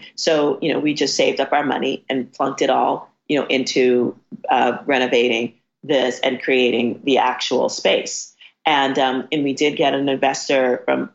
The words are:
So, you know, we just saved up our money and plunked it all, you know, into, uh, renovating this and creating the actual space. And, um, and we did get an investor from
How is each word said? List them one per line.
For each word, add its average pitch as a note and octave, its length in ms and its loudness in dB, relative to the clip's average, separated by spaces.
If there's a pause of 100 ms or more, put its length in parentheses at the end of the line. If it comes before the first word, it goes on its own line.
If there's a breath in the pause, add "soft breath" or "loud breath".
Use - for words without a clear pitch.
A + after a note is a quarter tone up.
(140 loud breath)
So, D3+ 480 0
you D#3+ 100 0
know, C#3+ 60 0
we D3 160 0
just C#3+ 220 -2
saved C3+ 240 0
up C3+ 120 -2
our C#3+ 120 0
money C3+ 440 -4
and C3 240 -6
plunked C3+ 300 -4
it C3+ 80 2
all, C3 400 0 (160)
you D3 140 0
know, - 60 -2
into, B2 720 2 (320)
uh, B2 380 2
renovating A#2+ 680 0 (280)
this B2+ 380 0
and B2+ 200 -2
creating A#2+ 640 0
the C3 160 2
actual B2+ 500 0
space. - 640 -2 (320 loud breath)
And, C#3 360 2
um, C3 320 0
and D#3 100 0
we C#3 120 0
did D3 220 0
get C#3 180 2
an C#3 140 0
investor C3+ 760 0
from C3 300 -2